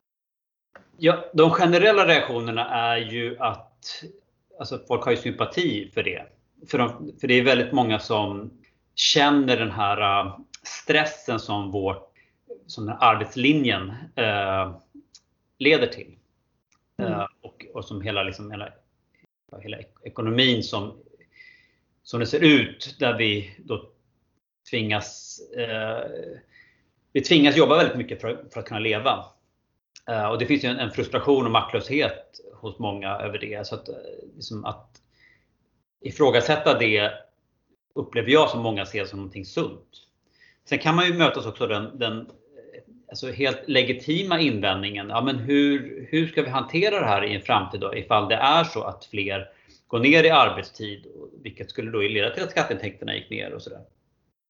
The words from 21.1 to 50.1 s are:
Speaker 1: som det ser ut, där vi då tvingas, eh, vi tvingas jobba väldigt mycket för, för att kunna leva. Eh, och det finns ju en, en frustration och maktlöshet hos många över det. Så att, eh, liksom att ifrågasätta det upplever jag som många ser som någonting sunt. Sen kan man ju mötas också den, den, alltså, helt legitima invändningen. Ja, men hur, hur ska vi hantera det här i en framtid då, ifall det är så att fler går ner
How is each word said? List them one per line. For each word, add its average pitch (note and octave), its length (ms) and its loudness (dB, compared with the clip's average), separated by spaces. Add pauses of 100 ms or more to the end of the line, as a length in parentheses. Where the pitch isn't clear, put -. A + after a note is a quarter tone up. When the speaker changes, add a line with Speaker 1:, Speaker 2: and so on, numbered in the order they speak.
Speaker 1:
som A#2+ 180 -6
det A2+ 60 0
ser D3 180 2
ut, C3+ 540 4
där A#2 200 0
vi G#2 400 -2
då - 320 -10 (800)
tvingas, G#2+ 720 -4 (160)
eh, A2 540 -6 (1000)
vi C3+ 80 2
tvingas C#3+ 360 6
jobba D3 200 6
väldigt D3+ 200 2
mycket - 240 -8
för, A2+ 320 -8
för A#2 80 -10
att - 60 -14
kunna G#2+ 140 -6
leva. A2 440 -2 (840)
Eh, G#2+ 180 -2
och A2+ 120 -2
det A#2+ 80 -2
finns C#3+ 180 2
ju B2 40 0
en, B2 100 -4
en A#2+ 120 -6
frustration C3 540 0
och A2+ 60 0
maktlöshet A#2 880 -2 (140)
hos A2 240 -14
många G2+ 320 -6
över G#2 280 -8
det. G#2 280 -10
Så - 80 -10
att, - 140 -14
eh, D#3+ 60 -12 (400)
liksom - 300 -14
att - 380 -14 (1000)
ifrågasätta C3+ 800 2
det G#2+ 340 0 (840)
upplever A2+ 360 -4
jag D3 200 6
som A#2+ 120 -4
många G2+ 240 -4
ser G2+ 180 -6
som G2 140 -12
någonting G2 260 -12
sunt. - 600 -10 (600)
Sen C3+ 140 -2
kan D#3+ 180 2
man F3+ 100 2
ju E3+ 80 0
mötas C#3 320 0
också A2+ 200 -4
den, A2 320 -6
den, A2+ 320 -6 (800)
alltså, B2+ 220 -10
helt C3+ 380 -2
legitima D3+ 720 0
invändningen. G2+ 680 -2
Ja, A2+ 120 -2
men C3 180 -2
hur, C#3 720 0
hur D#3 160 0
ska D#3+ 160 -2
vi B2+ 80 -4
hantera F3 500 0
det C3+ 60 0
här G2+ 180 2
i G#2 100 -2
en G2 80 -6
framtid G2+ 380 -2
då, G2 140 -4
ifall G#2 340 0
det - 60 2
är D3+ 300 4
så A2+ 180 -6
att - 220 -10
fler G2 460 -6 (360)
går A#2 120 -4
ner D3+ 260 6